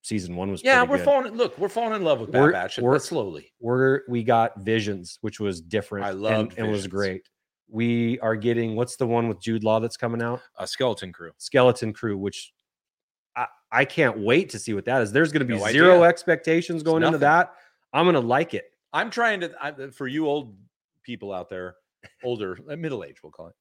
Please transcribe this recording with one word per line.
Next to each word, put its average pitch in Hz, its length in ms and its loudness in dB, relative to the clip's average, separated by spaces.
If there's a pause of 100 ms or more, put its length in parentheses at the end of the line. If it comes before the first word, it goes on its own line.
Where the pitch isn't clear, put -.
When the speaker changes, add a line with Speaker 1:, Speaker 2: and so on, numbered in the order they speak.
Speaker 1:
season 90 340 -8
one 95 140 -6
was 95 140 -8
Speaker 2:
Yeah, 262 140 4
Speaker 1:
pretty 247 140 2
Speaker 2:
we're 277 60 2
Speaker 1:
good. 269 60 -4
Speaker 2:
falling, 262 300 2
look, 233 240 -4
we're 190 100 -2
falling 226 260 -2
in 196 100 -4
love 143 160 2
with 107 120 -8
Bad 127 80 2
Speaker 1:
We're, 151 120 6
Speaker 2:
Batch, 92 260 -4
Speaker 1:
we're, 123 160 2
Speaker 2:
but 147 80 2
slowly. 98 580 -8
Speaker 1:
we're, 131 480 2
we 120 160 -2
got 113 360 2
Visions, 101 600 -2
which 104 200 -8
was 95 200 -2
different 101 460 -4
Speaker 2:
I 98 40 -4
Speaker 1:
and, 95 120 -8
Speaker 2:
loved 110 360 0
Speaker 1:
and 110 120 -4
was 101 160 -2
Speaker 2:
Visions. - 60 -
Speaker 1:
great. 95 360 -4 (400)
We 117 520 0
are 113 140 0
getting, 113 420 0
what's 123 200 -4
the 127 100 -2
one 117 220 0
with 95 120 -6
Jude 113 220 -4
Law 110 160 2
that's 113 200 -4
coming 117 240 -4
out? 120 180 -6 (160)
Speaker 2:
Uh, 95 100 -10
Skeleton 104 460 -4
Crew. 82 240 -18
Speaker 1:
Skeleton 123 560 2
Crew, 107 240 -4
which - 360 -8 (840)
I, 120 100 -4 (240)
I 127 140 2
can't 131 360 0
wait 131 300 2
to 113 80 -12
see - 160 -6
what 98 120 -4
that 123 160 2
is. 101 100 -2
There's 147 200 2
gonna 147 120 0
be 120 140 -2
Speaker 2:
No 104 100 -2
Speaker 1:
zero 170 280 10
Speaker 2:
idea. 170 120 8
Speaker 1:
expectations 170 720 0
Speaker 2:
It's 156 100 -2
Speaker 1:
going 160 120 4
into 160 160 4
Speaker 2:
nothing. - 20 -2
Speaker 1:
that. 160 320 4 (400)
I'm 160 140 2
gonna 165 140 4
like 131 340 0
it. - 180 -10 (220)
Speaker 2:
I'm 208 160 -2
trying 226 300 -2
to, 170 120 -8 (100)
I, 139 280 -10
for 131 180 -8
you 151 180 -4
old 139 300 -4 (480)
people 101 280 -12
out 90 180 -10
there, 90 260 -12 (480)
older, 104 340 -6 (100)
uh, 147 60 -10
middle 143 300 -8
age, 69 180 -20
we'll 78 100 -20
call 82 160 -20
it. - 120 -20